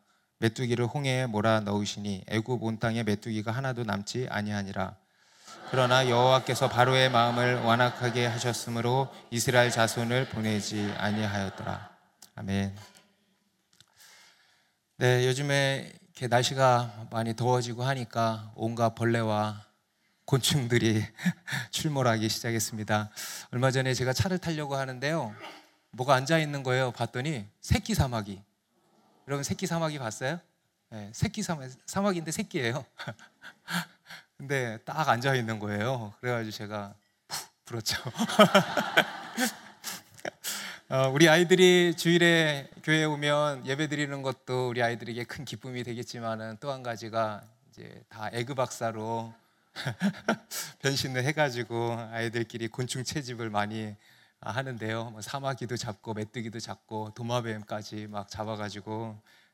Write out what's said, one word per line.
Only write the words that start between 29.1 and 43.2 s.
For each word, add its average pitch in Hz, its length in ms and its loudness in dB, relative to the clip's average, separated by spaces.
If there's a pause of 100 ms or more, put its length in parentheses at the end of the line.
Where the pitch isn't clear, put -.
여러분, 139 160 -2
새끼 185 240 -4
사마귀 165 320 -2
봤어요? 131 400 -4 (520)
네, 104 220 -12
새끼 214 300 -4
사마-, 151 240 -4 (180)
사마귀인데 185 460 -2
새끼예요. 135 520 -2 (140)
<laughs> - 1400 -12
근데 131 480 -4
딱 143 240 -2
앉아 123 260 4
있는 113 240 0
거예요. 104 600 -2
그래가지고 117 320 -2
제가 104 440 -8 (320)
푹 - 380 -12
불었죠. - 360 -4
<laughs> - 80 -8 (2750)
어, 135 200 2
우리 151 200 8
아이들이 180 680 8
주일에 165 720 4 (160)
교회에 156 200 2
오면 147 640 0